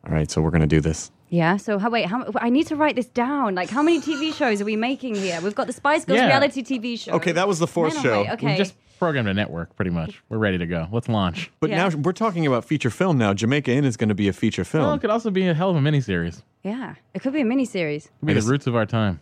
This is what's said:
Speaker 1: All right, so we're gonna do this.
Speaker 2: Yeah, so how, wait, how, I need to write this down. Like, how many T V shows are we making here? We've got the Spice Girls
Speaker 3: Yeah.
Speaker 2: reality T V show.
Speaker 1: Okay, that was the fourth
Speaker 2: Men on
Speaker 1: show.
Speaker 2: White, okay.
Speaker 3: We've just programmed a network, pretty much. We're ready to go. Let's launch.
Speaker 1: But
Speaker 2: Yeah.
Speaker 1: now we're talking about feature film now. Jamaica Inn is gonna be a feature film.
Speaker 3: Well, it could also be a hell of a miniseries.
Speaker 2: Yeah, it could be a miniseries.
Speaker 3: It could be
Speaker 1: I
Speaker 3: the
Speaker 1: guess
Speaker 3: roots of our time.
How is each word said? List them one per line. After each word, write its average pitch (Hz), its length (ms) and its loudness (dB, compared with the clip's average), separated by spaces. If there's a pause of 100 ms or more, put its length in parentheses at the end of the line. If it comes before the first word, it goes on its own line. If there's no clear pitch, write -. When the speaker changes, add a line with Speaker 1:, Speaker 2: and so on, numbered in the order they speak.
Speaker 1:
All 80 60 -6
right, 78 180 0
so 82 120 0
we're 80 80 2
gonna 80 160 4
do 78 140 4
this. 78 300 -4 (200)
Speaker 2:
Yeah, 170 260 2
so 208 220 -2
how, 208 100 0
wait, 226 180 0
how, 233 300 -4
I 233 140 0
need 294 160 2
to 311 100 -6
write 294 180 2
this 240 120 -2
down. 240 480 -2
Like, 180 160 -4
how 254 120 0
many 320 200 2
T 294 140 -4
V 302 160 -4
shows 226 280 0
are 202 60 -4
we 214 100 -2
making 254 380 -4
here? 185 260 -2
We've 202 140 -4
got 262 120 -2
the 247 60 -8
Spice 302 320 0
Girls 202 140 2
Speaker 3:
Yeah. 254 80 4
Speaker 2:
reality 269 360 2
T 262 160 -4
V 240 180 -6
show. - 160 -8
Speaker 1:
Okay, 170 200 0
that 180 160 2
was 185 100 0
the 165 80 2
fourth 160 280 0
Speaker 2:
Men - 40 -4
on 175 40 -4
Speaker 1:
show. 113 220 4
Speaker 2:
White, 104 100 -4
okay. 180 140 -4
Speaker 3:
We've 143 100 2
just 196 160 0 (240)
programmed 139 300 0
a 98 60 0
network, 85 420 -4
pretty 92 160 -2
much. 82 360 -4
We're 110 100 -6
ready 98 200 2
to 85 80 -2
go. 82 260 -4
Let's 117 160 -2
launch. 92 420 0 (100)
Speaker 1:
But 156 100 2
Speaker 2:
Yeah. 190 180 2
Speaker 1:
now 160 80 -2
we're 156 160 0
talking 180 340 -2
about 123 200 2
feature 135 240 0
film 180 260 0
now. 107 160 4
Jamaica 123 400 0
Inn 143 140 2
is 117 100 0
gonna 107 180 0
be 98 140 2
a 95 60 2
feature 104 300 -2
film. 156 200 0
Speaker 3:
Well, - 100 2
it 285 60 -2
could 233 100 -2
also 226 200 0
be 185 180 2
a 170 60 2
hell 180 160 0
of 175 60 2
a 147 40 2
miniseries. 101 640 0 (200)
Speaker 2:
Yeah, 220 340 -8 (180)
it 185 80 -6
could 269 100 -2
be 302 80 -2
a 269 40 2
miniseries. 196 600 -2
Speaker 3:
It - 40 -20 (100)
could 151 60 -4
be 156 60 2
Speaker 1:
I - 20 2
Speaker 3:
the 127 60 4
Speaker 1:
guess 107 100 0
Speaker 3:
roots 139 160 0
of 120 100 0
our 113 100 4
time. 104 360 0